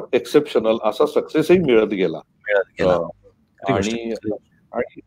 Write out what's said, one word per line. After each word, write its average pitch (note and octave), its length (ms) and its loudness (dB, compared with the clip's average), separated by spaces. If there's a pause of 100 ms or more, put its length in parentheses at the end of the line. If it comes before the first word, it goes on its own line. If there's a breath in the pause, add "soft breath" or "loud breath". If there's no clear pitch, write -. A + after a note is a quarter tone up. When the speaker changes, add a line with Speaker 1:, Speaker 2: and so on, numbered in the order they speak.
(140)
Speaker 1:
exceptional A#2+ 720 2
असा A2 220 0
सक्सेसही D#3 540 2
मिळत A#2 280 4
गेला. F#2 300 -2
Speaker 2:
मिळत - 640 -4
गेला. F#2 120 4
Speaker 1:
अ, E2+ 40 2
Speaker 2:
खरी - 760 -8
गोष्ट G2 200 -2
Speaker 1:
आणि, A#2 180 -8
Speaker 2:
आहे. G#2+ 260 -6 (360)
Speaker 1:
आणि - 340 -8